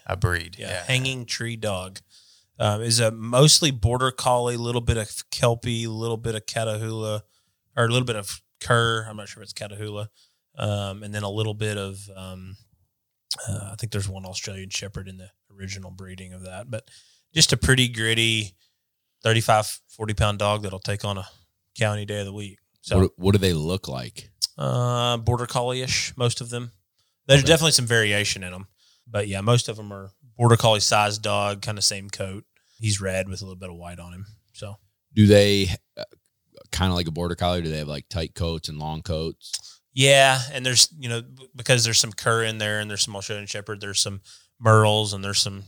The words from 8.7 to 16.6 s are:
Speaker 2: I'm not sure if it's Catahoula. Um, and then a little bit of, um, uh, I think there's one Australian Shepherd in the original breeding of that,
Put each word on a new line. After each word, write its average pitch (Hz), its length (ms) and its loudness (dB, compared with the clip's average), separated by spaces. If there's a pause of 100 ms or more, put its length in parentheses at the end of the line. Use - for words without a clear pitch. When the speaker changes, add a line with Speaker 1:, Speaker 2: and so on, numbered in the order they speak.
Speaker 2:
I'm 107 100 -14
not 101 100 -14
sure 107 140 -18
if - 80 -16
it's - 20 -14
Catahoula. 104 560 -10 (500)
Um, 101 440 -4
and 104 120 -12
then 104 80 -6
a 101 80 -4
little 107 220 -2
bit 107 240 -6
of, 98 220 -8 (180)
um, 92 400 -16 (920)
uh, 98 260 -8
I - 60 -12
think 107 140 -8
there's 98 160 -4
one 95 160 -10
Australian 95 460 -12
Shepherd 98 360 -8
in 95 120 -16
the 92 100 -20 (260)
original 95 360 -12
breeding 92 420 -16
of 92 120 -16
that, 92 260 -14